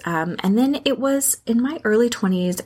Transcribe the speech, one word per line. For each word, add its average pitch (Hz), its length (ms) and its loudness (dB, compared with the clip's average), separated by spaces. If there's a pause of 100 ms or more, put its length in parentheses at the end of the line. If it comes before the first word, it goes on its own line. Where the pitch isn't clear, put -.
um, 170 400 -2
and 190 120 4
then 269 280 2
it 269 120 -2
was 269 480 0
in 233 160 0
my 285 220 -2
early 220 260 2
twenties, 180 580 0